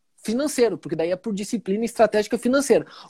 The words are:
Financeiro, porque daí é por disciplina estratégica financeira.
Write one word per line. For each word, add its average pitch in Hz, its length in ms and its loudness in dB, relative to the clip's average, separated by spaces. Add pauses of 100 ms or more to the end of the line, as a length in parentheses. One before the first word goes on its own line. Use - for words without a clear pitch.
(240)
Financeiro, 240 540 0
porque 165 180 -8
daí 160 140 -2
é 180 60 -2
por 208 180 -6
disciplina 202 500 -4
estratégica 214 540 2
financeira. 240 480 2 (240)